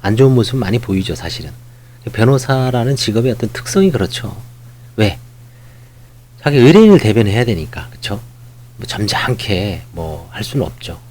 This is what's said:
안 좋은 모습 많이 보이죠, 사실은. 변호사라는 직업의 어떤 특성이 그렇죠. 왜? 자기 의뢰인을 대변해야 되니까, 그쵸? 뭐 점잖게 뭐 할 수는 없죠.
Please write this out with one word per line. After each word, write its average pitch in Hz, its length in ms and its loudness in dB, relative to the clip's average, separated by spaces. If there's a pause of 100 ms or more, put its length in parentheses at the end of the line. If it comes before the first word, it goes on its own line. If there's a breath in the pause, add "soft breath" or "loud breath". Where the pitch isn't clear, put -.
안 104 160 -2
좋은 131 180 6
모습 123 220 0
많이 110 220 -2
보이죠, 95 360 -4
사실은. - 360 -12 (600 soft breath)
변호사라는 127 840 0
직업의 117 340 0
어떤 110 220 -4
특성이 - 360 0
그렇죠. - 460 -4 (600 loud breath)
왜? 104 200 0 (1300 soft breath)
자기 147 140 0
의뢰인을 180 420 8
대변해야 107 460 2
되니까, 87 440 -6
그쵸? - 300 -10 (560)
뭐 - 100 -12
점잖게 101 1000 -4 (100)
뭐 80 380 -10
할 - 120 -12
수는 117 220 -4
없죠. - 340 -14 (120)